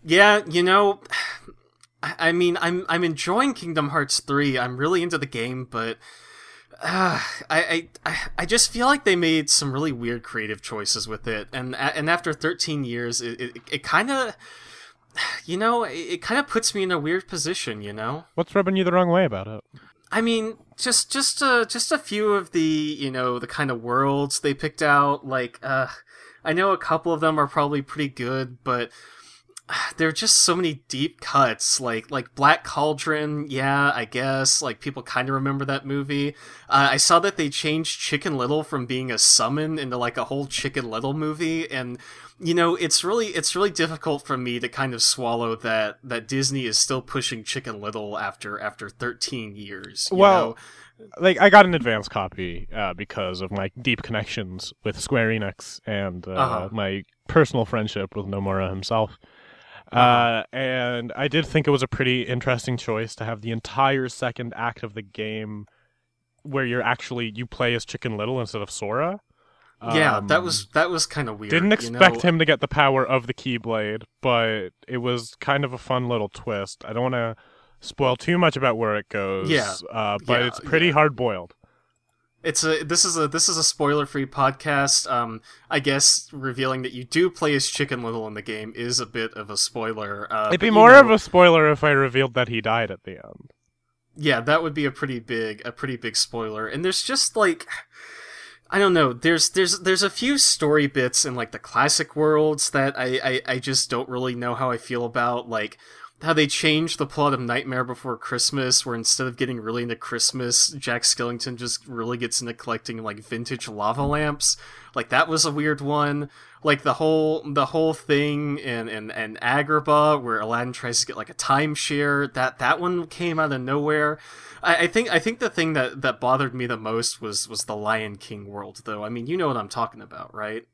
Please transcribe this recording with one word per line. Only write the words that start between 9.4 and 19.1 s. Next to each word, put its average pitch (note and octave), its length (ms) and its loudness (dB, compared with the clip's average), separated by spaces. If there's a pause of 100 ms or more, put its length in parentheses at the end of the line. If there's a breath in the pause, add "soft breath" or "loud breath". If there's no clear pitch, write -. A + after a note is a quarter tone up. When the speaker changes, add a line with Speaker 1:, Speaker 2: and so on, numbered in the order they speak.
Speaker 1:
some C#3 240 2
really D3+ 200 -2
weird A#2 300 -6
creative G#2+ 380 -6
choices G#2 460 -4
with A2 220 -10
it, G#2+ 240 -6
and B2+ 220 -8
a-, D3 220 -2
and D3+ 140 -2
after E3+ 220 0
thirteen D#3 520 -4
years, A#2+ 360 -4
it, A#2 200 -8
it, B2 180 -10 (120)
it - 180 -6
kinda, A#3 460 0 (560 loud breath)
<sighs> - 540 -8
you E3+ 120 -6
know, A3+ 280 0
it, C#3 100 -6
it E3 280 -8
kinda C4+ 200 0
puts - 320 -2
me G3+ 80 -2
in F#3 80 0
a F3 80 0
weird E3 300 -2
position, D3 540 -6
you G2+ 100 -10
know? A#2 320 -6 (100)
Speaker 2:
What's - 200 -4
rubbing F#3+ 220 2
you F#3+ 80 2
the F3 80 2
wrong F3+ 180 4